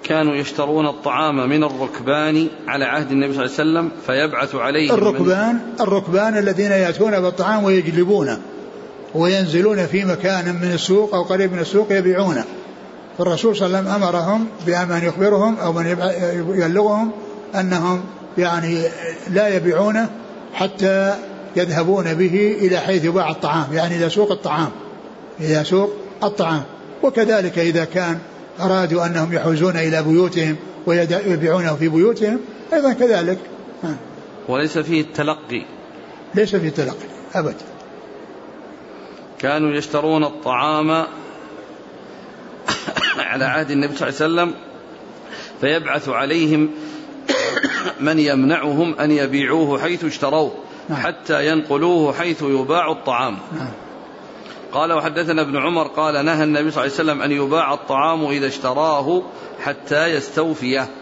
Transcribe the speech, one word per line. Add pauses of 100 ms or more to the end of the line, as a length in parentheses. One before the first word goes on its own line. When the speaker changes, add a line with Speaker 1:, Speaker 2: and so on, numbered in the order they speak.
Speaker 1:
كانوا
يشترون
الطعام
من
الركبان (200)
على
عهد
النبي
صلى
الله
عليه
وسلم (140)
فيبعث
عليهم
من
Speaker 2:
الركبان، (200)
الركبان
الذين
يأتون
بالطعام
ويجلبونه (760)
وينزلون
في
مكان
من
السوق
أو
قريب
من
السوق
يبيعونه، (720)
فالرسول
صلى
الله
عليه
وسلم
أمرهم (180)
بأن
يخبرهم
أو
من
يبع-، (220)
يبلغهم (440)
أنهم (360)
يعني (480)
لا
يبيعونه (440)
حتى (400)
يذهبون
به
إلى
حيث
يباع
الطعام،
يعني
إلى
سوق
الطعام، (680)
إلى
سوق (300)
الطعام. (400)
وكذلك
إذا
كان (420)
أرادوا
أنهم
يحوزون
إلى
بيوتهم (300)
ويبيعونه
في
بيوتهم (340)
أيضا
كذلك. (460)
ها. (520)
Speaker 1:
وليس
فيه
التلقي. (720)
Speaker 2:
ليس
فيه
التلقي (280)
أبدا. (1800)
Speaker 1:
كانوا
يشترون
الطعام
<coughs> (2000)
على
عهد
النبي
صلى
الله
عليه
وسلم (1080)
فيبعث
عليهم (640)
<coughs>
من
يمنعهم
أن
يبيعوه
حيث
اشتروه (380)
Speaker 2:
نعم.
Speaker 1:
حتى
ينقلوه
حيث
يباع
الطعام. (200)
Speaker 2:
نعم. (1000)
Speaker 1:
قال:
"وحدثنا
ابن
عمر
قال:
نهى
النبي
صلى
الله
عليه
وسلم
أن
يباع
الطعام
إذا
اشتراه (400)
حتى
يستوفيه". (140)